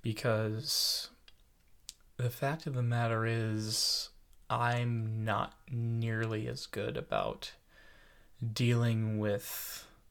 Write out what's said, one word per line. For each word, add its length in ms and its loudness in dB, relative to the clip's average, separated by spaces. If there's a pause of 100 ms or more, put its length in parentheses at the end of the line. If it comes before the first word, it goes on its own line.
because 1040 0 (1080)
the 120 0
fact 360 -4
of 80 -4
the 80 0
matter 440 2
is, 840 0 (400)
I'm 760 0
not 300 0 (160)
nearly 760 0
as 200 -6
good 300 -4
about 560 -2 (1000)
dealing 680 4
with 680 -2 (240)